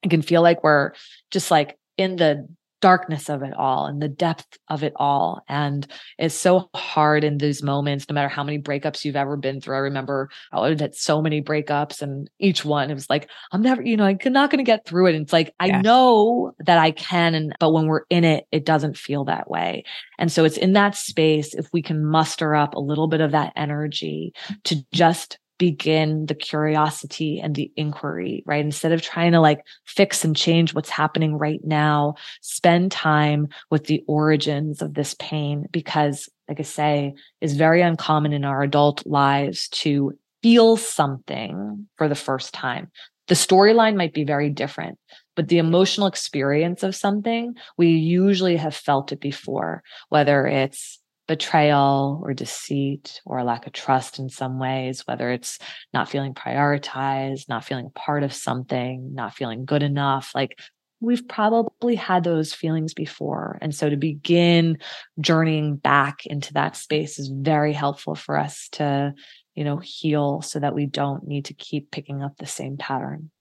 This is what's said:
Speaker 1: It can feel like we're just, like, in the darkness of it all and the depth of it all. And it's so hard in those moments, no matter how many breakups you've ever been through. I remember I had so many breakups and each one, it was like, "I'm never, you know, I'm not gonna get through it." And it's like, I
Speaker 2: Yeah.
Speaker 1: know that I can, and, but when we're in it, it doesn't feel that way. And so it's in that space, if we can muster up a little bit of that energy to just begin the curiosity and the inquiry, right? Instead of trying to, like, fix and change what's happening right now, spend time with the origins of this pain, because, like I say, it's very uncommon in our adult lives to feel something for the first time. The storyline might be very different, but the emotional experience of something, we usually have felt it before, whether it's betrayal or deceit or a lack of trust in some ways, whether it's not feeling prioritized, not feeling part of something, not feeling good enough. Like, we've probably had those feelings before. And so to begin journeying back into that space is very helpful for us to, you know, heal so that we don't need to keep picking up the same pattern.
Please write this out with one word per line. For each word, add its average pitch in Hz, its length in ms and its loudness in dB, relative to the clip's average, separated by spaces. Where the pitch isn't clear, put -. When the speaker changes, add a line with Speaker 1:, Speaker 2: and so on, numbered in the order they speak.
Speaker 1:
It 196 80 -2
can 160 120 2
feel 170 200 2
like 170 220 4
we're 147 300 4
just, - 220 -2
like, 151 260 2
in 190 180 0
the 151 320 2
darkness 180 460 2
of 143 140 -4
it 135 100 -10
all 135 320 0
and 143 160 -6
the 151 80 -4
depth 165 480 -4
of 151 160 -4
it 156 140 -2
all. 139 500 0
And 143 400 -2
it's 160 180 -2
so 185 400 2
hard 151 480 2
in 147 140 0
those 147 260 -2
moments, 143 460 -2
no 147 40 -4
matter 143 140 0
how 143 160 -6
many 147 160 -4
breakups 143 460 -6
you've 143 100 -4
ever 139 220 -2
been 135 240 -6
through. 135 160 -6
I - 20 -2
remember 139 500 -4
I 110 160 0
had 156 260 0
so 156 280 0
many 151 200 0
breakups 147 600 -4
and 143 280 -8
each 185 260 0
one, 147 260 0
it - 20 -4
was 135 160 -12
like, 147 200 -2
"I'm 190 80 0
never, 254 200 2
you 233 140 0
know, 214 80 4
I'm 196 160 2
not 285 180 4
gonna 277 120 2
get 220 220 2
through 180 220 4
it." 165 80 6
And 156 80 -2
it's 143 80 -4
like, 165 300 2
I 180 60 0
Speaker 2:
Yeah. 185 120 2
Speaker 1:
know 240 720 6
that 175 120 8
I 160 140 6
can, 170 440 0
and, 156 220 -2
but 160 140 4
when 160 160 4
we're 156 220 2
in 175 160 4
it, 156 260 4
it 143 140 -2
doesn't 156 320 0
feel 139 280 -4
that - 240 -4
way. 85 360 -4
And 170 100 2
so 160 140 4
it's 156 140 4
in 190 160 4
that 202 200 4
space, 156 600 0
if - 180 -8
we 170 100 0
can 156 220 -2
muster 156 500 0
up 147 220 2
a - 60 -6
little 151 260 0
bit 160 140 2
of 151 100 2
that 151 240 0
energy 151 760 -6
to 147 260 -2
just 170 480 2
begin 156 680 0
the 151 100 -4
curiosity 151 1040 -2
and 147 160 -4
the 143 220 -6
inquiry, - 680 -6
right? 147 200 -2
Instead 151 260 -2
of 165 120 0
trying 170 280 0
to, 170 80 6
like, 151 240 4
fix - 400 0
and 156 100 2
change 165 380 2
what's 156 160 -4
happening 156 480 0
right 151 260 -2
now, 151 520 2
spend 175 500 2
time 147 560 2
with 151 160 0
the 156 220 0
origins 151 760 0
of 151 140 -8
this 147 240 -4
pain, 147 520 -4
because, 151 560 -2
like 151 100 -8
I 156 40 -4
say, 143 500 -2
it's 147 140 -2
very 160 300 4
uncommon 156 500 0
in 143 100 -2
our 139 200 -2
adult 143 420 2
lives 143 640 0
to 143 440 0
feel 226 340 8
something 175 1120 -6
for 156 120 0
the 147 60 0
first - 380 -6
time. - 360 -8
The 180 80 4
storyline 214 600 6
might 170 180 -2
be 147 120 -2
very 147 240 0
different, - 480 -8
but 160 120 -2
the 170 120 4
emotional 185 480 2
experience 151 760 -2
of 190 120 -4
something, 233 580 -2
we 170 120 6
usually 180 680 2
have 151 180 -4
felt 139 380 -2
it 139 80 -12
before, - 600 -6
whether 143 380 4
it's 135 520 -4
betrayal 143 960 2
or 139 120 -6
deceit - 920 -6
or 131 120 -8
a 123 80 -4
lack 120 200 -4
of - 60 -16
trust - 480 -2
in 131 80 -8
some 131 320 -8
ways, 131 480 -6
whether 123 240 -4
it's 123 260 -8
not 127 160 -2
feeling 135 240 -6
prioritized, 135 1120 -4
not 117 160 -6
feeling 123 320 -8
part 147 280 -4
of 139 100 -4
something, 127 800 -6
not 120 200 -8
feeling 120 300 -8
good 143 200 0
enough. 139 520 -2
Like, 135 240 -4
we've 240 260 -2
probably 226 720 0
had 180 300 0
those 160 280 -2
feelings 160 400 -4
before. - 680 -8
And 151 120 -6
so 147 160 -2
to 147 60 0
begin 165 840 2
journeying 156 580 0
back 139 480 0
into 143 300 -8
that 143 200 -2
space 151 420 -6
is 139 120 -8
very 147 420 0
helpful 143 440 -4
for 151 220 -6
us 147 360 -6
to, 143 400 -2
you 156 80 -6
know, 147 140 -4
heal 147 640 -2
so - 180 -8
that 143 160 -2
we 147 120 -2
don't 139 380 -6
need 143 200 -8
to - 80 -16
keep - 360 -10
picking 139 320 -10
up 143 160 -10
the - 80 -16
same 135 300 -10
pattern. 139 640 -10